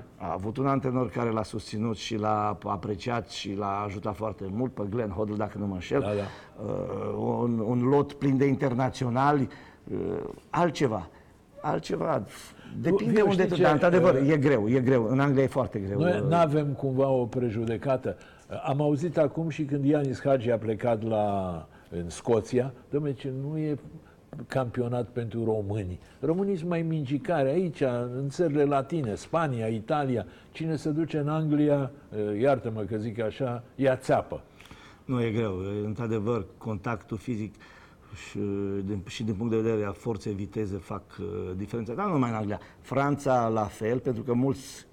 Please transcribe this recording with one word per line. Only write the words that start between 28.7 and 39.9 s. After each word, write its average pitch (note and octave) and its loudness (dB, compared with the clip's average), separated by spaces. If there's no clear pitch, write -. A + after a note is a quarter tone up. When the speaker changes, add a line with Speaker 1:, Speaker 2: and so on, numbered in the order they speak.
Speaker 2:
Spania, C3 0
Italia. A#2 0
Cine D#3+ -2
se D#3 -2
duce D#3 0
în C#3+ 0
Anglia, D3 4
iartă-mă A#2 2
că G#2 -4
zic A2 -4
așa, A#2+ -2
ia C3 4
țeapă. B2 0
Speaker 1:
Nu, B2 0
e A#2 2
greu. G#2+ 0
Într-adevăr, A2 -2
contactul A2 -6
fizic G#2+ -6
și G#2 -8
din, G2 -4
și - -8
din G#2+ 0
punct A2 -2
de A2+ 2
vedere A2 0
a G2+ -4